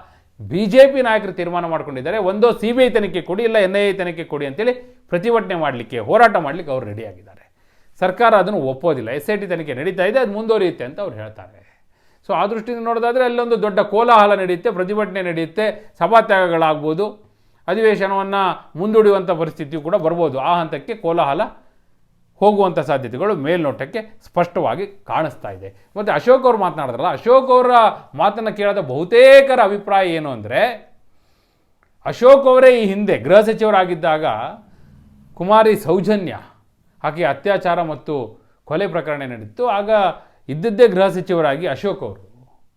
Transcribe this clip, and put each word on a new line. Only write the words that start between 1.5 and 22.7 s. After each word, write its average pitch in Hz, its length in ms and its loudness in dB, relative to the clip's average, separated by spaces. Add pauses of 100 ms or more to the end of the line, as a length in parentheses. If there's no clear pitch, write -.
ಮಾಡ್ಕೊಂಡಿದ್ದಾರೆ, 151 520 -6
ಒಂದೋ 208 320 2
ಸಿ 220 220 -2
ಬಿ 254 120 2
ಐ 247 60 4
ತನಿಖೆ 190 320 -2
ಕೊಡಿ, 196 220 -4
ಇಲ್ಲ 226 120 0
ಎನ್ 196 200 2
ಐ 202 40 2
ಎ 202 120 0
ತನಿಖೆ 170 320 -8
ಕೊಡಿ 143 220 -8
ಅಂತೇಳಿ 202 260 -2 (360)
ಪ್ರತಿಭಟನೆ 190 460 -2
ಮಾಡ್ಲಿಕ್ಕೆ, 127 440 -6
ಹೋರಾಟ 196 380 2
ಮಾಡ್ಲಿಕ್ಕೆ 156 360 -6
ಅವ್ರು 127 140 -6
ರೆಡಿ 104 200 -12
ಆಗಿದ್ದಾರೆ. - 460 -20 (460)
ಸರ್ಕಾರ 202 360 2
ಅದನ್ನು 196 260 2
ಒಪ್ಪೋದಿಲ್ಲ. 131 500 -4
ಎಸ್ 147 200 -6
ಐ 208 60 -2
ಟಿ 196 100 -8
ತನಿಖೆ 165 280 -6
ನಡೀತಾ 175 300 -4
ಇದೆ, 226 140 0
ಅದು 226 140 0
ಮುಂದುವರಿಯುತ್ತೆ 214 520 -2
ಅಂತ 160 160 -12
ಅವ್ರು 165 160 -10
ಹೇಳ್ತಾರೆ. 107 680 -20 (440)
So 196 80 -4
ಆ 175 120 0
ದೃಷ್ಟಿಯಿಂದ 226 380 -8
ನೋಡೋದಾದ್ರೆ 233 400 -2
ಅಲ್ಲೊಂದು 240 380 -2
ದೊಡ್ಡ 208 180 0
ಕೋಲಾಹಲ 208 540 4
ನಡೆಯುತ್ತೆ, 185 360 -2
ಪ್ರತಿಭಟನೆ 190 520 -4
ನಡೆಯುತ್ತೆ, 175 760 -6
ಸಭಾತ್ಯಾಗಗಳಾಗ್ಬೋದು, 170 1400 0 (340)
ಅಧಿವೇಶನವನ್ನ 196 680 0 (420)
ಮುಂದೂಡುವಂಥ 202 540 2
ಪರಿಸ್ಥಿತಿಯು 156 520 -6
ಕೂಡ 170 140 0
ಬರ್ಬೋದು. 160 420 -2
ಆ 170 220 0
ಹಂತಕ್ಕೆ 156 340 -8
ಕೋಲಾಹಲ 165 460 -2 (1000)
ಹೋಗುವಂಥ 196 380 2